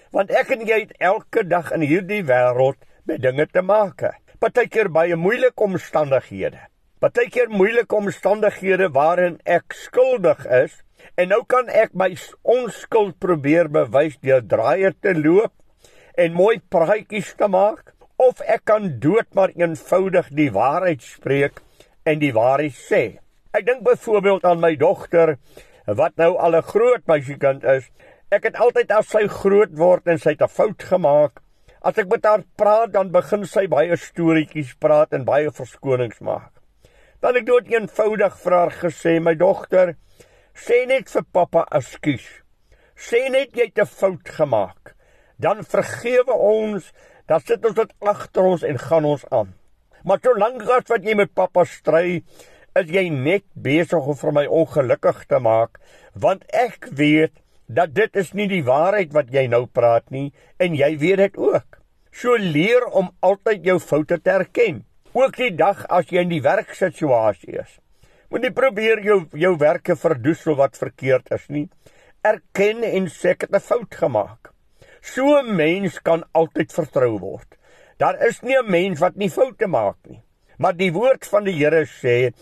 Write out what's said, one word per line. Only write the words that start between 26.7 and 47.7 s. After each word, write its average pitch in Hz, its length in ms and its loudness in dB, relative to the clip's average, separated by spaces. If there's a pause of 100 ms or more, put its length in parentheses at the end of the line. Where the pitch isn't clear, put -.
groot 240 400 2
meisiekind 139 560 -2
is. 131 240 0 (400)
Ek 202 160 0
het 208 160 -4
altyd, 240 320 2
as 220 160 0
sy 214 160 0
groot 202 480 2
word 180 320 2
en 165 160 0
sy 151 160 0
het 127 80 2
'n - 80 -6
fout 208 240 -2
gemaak, 151 640 0 (400)
as - 160 -2
ek 202 80 -2
met 226 180 -2
haar 214 200 2 (120)
praat, 214 360 2
dan 190 180 0
begin 180 340 0
sy 190 220 -2
baie 160 300 0
storieetjies 156 840 -2
praat 151 340 2
en 143 120 -4
baie 143 260 0
verskonings 123 680 -6
maak. - 320 -8 (720)
Dan 247 140 2
het 226 80 -2
ek - 80 -18
dood 247 180 2
eenvoudig 214 720 0
vir 180 140 0
haar 175 180 2
gesê, 165 480 -2
My 165 160 2
dogter, 185 540 0 (600)
sê 247 320 0
net 254 240 -2
vir 214 220 -2
papa, 175 380 0
"Ekskuus." - 720 -6 (540)
Sê 254 340 -2
net, 262 260 -2
"Jy 240 80 0
het 214 140 -6
'n 202 80 0
fout - 420 -4
gemaak." 113 640 -4 (440)
Dan 190 260 -4
vergewe 247 680 -2
ons, 214 600 -2 (340)
dan 156 140 0
sit 226 240 -4
ons 214 100 -2